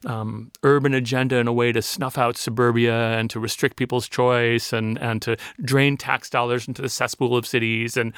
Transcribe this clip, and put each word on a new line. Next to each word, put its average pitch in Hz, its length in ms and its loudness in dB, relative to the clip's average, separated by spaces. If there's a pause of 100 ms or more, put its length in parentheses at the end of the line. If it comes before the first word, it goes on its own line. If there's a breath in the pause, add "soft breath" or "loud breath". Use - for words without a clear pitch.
um, 110 460 -8 (120)
urban 139 300 4
agenda 127 440 2
in 120 120 4
a 120 40 2
way 120 200 2
to 117 80 0
snuff - 380 -4
out 120 180 2
suburbia 117 800 2
and 113 120 -2
to 113 100 -8
restrict - 360 -2
people's 123 300 -2
choice 120 640 2
and, 110 280 -2
and 113 240 -4
to 113 160 -2 (260 loud breath)
drain 139 320 4
tax - 320 -4
dollars 120 400 -2
into 131 140 -8
the 131 80 -4
cesspool 123 480 0
of 117 80 -4
cities. 113 500 -2
And, 113 220 -2